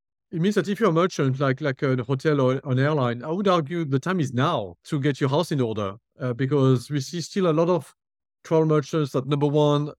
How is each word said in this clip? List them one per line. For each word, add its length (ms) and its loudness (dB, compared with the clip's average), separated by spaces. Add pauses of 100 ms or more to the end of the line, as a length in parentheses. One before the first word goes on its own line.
(300)
It 100 -4
means 140 2
that 140 0
if 100 -2
you're 120 4
a 20 0
merchant, 480 0
like, 200 0
like 220 -4
a 220 0
hotel 360 0
or 240 2
an 140 0
airline, 460 0
I 80 -6
would 160 0
argue 360 0
the 140 -2
time 220 -2
is 120 -2
now 520 -2
to 160 -4
get 200 0
your 80 0
house 220 0
in 100 -2
order, 340 -2 (260)
uh, 140 -4
because 540 2
we 120 -4
see 200 -8
still 300 -2
a 20 2
lot 160 2
of 240 -2 (520)
travel 220 2
merchants 460 0
that, 140 -2
number 200 0
one, 520 2